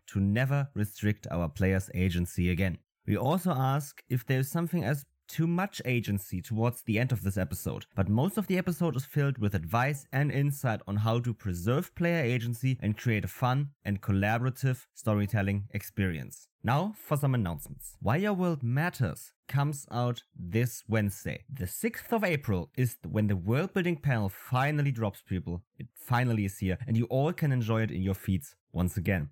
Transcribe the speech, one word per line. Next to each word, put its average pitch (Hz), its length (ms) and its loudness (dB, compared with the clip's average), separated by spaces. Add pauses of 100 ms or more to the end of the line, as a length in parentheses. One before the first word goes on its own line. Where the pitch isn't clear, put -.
to - 120 0
never 131 540 2
restrict 104 560 -2
our 85 180 0
players' 95 460 2
agency 87 560 2
again. 90 260 0 (300)
We 104 100 2
also 170 360 2
ask 135 580 0
if 127 160 0
there's 135 240 2
something 170 340 0
as 143 220 -2 (220)
too - 180 0
much 180 400 -2
agency 101 560 0
towards 113 400 0
the 104 160 0
end 127 140 2
of 101 100 0
this 95 160 0
episode, - 560 -4
but 90 140 0
most 123 280 2
of 196 120 -2
the 185 100 2
episode 175 380 0
is 135 100 -2
filled 139 320 0
with 104 160 0
advice 117 580 0
and 139 180 2
insight 139 580 0
on 101 80 0
how 113 240 2
to 120 120 -2
preserve 107 640 -2
player 170 280 0
agency 120 600 0
and 107 160 0
create 110 260 0
a 98 40 -2
fun 135 420 0 (140)
and 101 180 -2
collaborative 123 880 0
storytelling 101 800 0
experience. 90 800 -4 (160)
Now 170 340 2
for - 180 -2
some 139 180 2
announcements. 87 680 -4
Why 113 140 2
Your 202 180 2
World 175 300 0
Matters 131 680 -2 (160)
comes 143 420 -2
out 123 340 -2 (120)
this 113 520 -2
Wednesday. 104 640 -2
The 139 180 -6
sixth - 440 -4
of 220 120 0
April 143 520 0
is 123 200 0
th-, - 140 -12
when 107 180 2
the 101 80 2
world 120 360 0
building 180 240 2
panel 120 320 0
finally 143 600 0
drops, 113 360 -2
people. 87 360 -4 (160)
It 131 160 -12
finally 120 500 2
is 95 140 -4
here, 92 180 0 (100)
and 110 120 2
you 117 60 4
all 139 280 0
can 151 200 0
enjoy 113 300 0
it 110 100 0
in 92 100 -2
your 95 120 2
feeds - 420 -4 (160)
once 90 240 0
again. 92 360 0